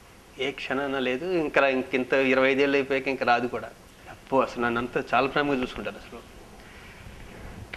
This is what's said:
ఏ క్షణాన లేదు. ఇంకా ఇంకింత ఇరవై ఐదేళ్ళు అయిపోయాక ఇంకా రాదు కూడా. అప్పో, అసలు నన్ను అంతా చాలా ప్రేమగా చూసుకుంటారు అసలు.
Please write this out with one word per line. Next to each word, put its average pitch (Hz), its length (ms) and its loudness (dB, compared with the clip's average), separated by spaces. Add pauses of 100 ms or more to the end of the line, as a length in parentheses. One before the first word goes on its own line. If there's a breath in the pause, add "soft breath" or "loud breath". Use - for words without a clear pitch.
(400)
ఏ 135 120 -2
క్షణాన 135 480 -4
లేదు. 131 260 0
ఇంకా 156 420 2
ఇంకింత 131 460 0
ఇరవై 131 380 6
ఐదేళ్ళు 139 260 4
అయిపోయాక 135 300 0
ఇంకా 131 180 -2
రాదు 120 220 4
కూడా. 117 220 -6 (400)
అప్పో, - 320 0
అసలు 117 240 0
నన్ను 117 140 2
అంతా 123 240 -2 (100)
చాలా 131 140 4
ప్రేమగా 143 340 2
చూసుకుంటారు 104 340 -6
అసలు. - 400 -16 (1400 loud breath)